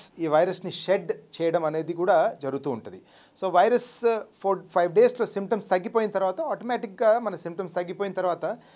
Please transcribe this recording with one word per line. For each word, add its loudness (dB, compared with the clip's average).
ఈ -2
వైరస్ని 2
షెడ్ 0
చేయడం -2
అనేది -2
కూడా 2
జరుగుతూ -4
ఉంటుంది. -8
So, -2
వైరస్, 4
ఆ, 0
ఫోర్, 0
ఫైవ్ 2
డేస్‌లో 4
సిమ్టమ్స్ -4
తగ్గిపోయిన 0
తర్వాత, 0
ఆటోమేటిక్‌గా 0
మన -4
సిమ్టమ్స్ -8
తగ్గిపోయిన -4
తర్వాత -2